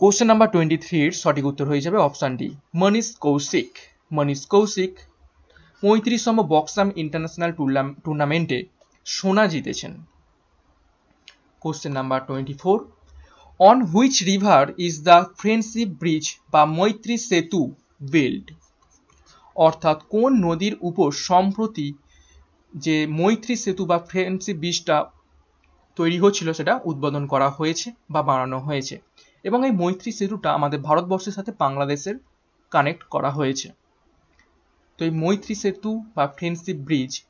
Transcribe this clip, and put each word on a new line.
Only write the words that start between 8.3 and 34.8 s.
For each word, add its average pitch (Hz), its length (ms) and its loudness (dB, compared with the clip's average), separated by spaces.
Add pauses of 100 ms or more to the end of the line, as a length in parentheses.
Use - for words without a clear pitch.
সোনা 196 360 2
জিতেছেন। - 400 -8 (1700)
কোশ্চেন 151 360 -8
নাম্বার 131 300 -4
টোয়েন্টি 135 320 -8
ফোর, 196 180 2 (880)
on 247 100 8 (160)
which 262 220 4 (100)
river 190 360 4 (160)
is 175 160 -4 (140)
the 175 100 10 (200)
friendship 220 500 -2 (140)
bridge 156 260 -2 (240)
বা 151 120 8
মৈত্রী 208 520 0
সেতু 170 580 -2 (380)
built? 147 340 0 (1080)
অর্থাৎ 160 440 4 (100)
কোন 233 220 2 (180)
নদীর 185 320 -2
উপর 175 320 0
সম্প্রতি 190 800 0 (840)
যে 156 300 0
মৈত্রী 208 500 0
সেতু 196 280 -4
বা 170 140 0
ফ্রেন্ডশিপ 185 580 -4
ব্রিজটা 165 400 -2 (1000)
তৈরি 170 220 0
হচ্ছিল 180 340 2
সেটা 151 320 -2
উদ্বোধন 143 420 -4
করা 135 240 2
হয়েছে 160 420 -4 (180)
বা 156 120 0
বানানো 131 360 -2
হয়েছে। 135 420 -6 (440)
এবং 247 220 0
এই 269 40 0
মৈত্রী 185 420 -2
সেতুটা 196 400 -4
আমাদের 147 280 -2
ভারতবর্ষের 180 520 -2
সাথে 196 260 -10
বাংলাদেশের 143 560 -4 (560)
কানেক্ট 151 320 0
করা 139 280 -4
হয়েছে। 139 380 -4 (1300)